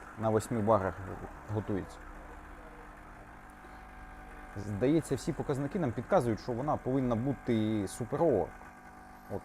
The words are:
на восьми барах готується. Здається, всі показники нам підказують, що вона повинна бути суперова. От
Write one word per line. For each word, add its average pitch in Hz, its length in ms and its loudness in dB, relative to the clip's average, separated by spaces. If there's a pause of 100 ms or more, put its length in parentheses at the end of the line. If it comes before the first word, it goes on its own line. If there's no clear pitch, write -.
(200)
на 110 100 4
восьми 110 320 4
барах 101 340 6 (580)
готується. 101 440 -2 (2500)
Здається, 120 580 4
всі - 180 -2
показники 147 460 0
нам 170 120 2
підказують, 120 480 4
що - 140 -4
вона 127 240 0
повинна 127 380 2
бути 110 720 2
суперова. 127 600 2 (840)
От 98 140 -4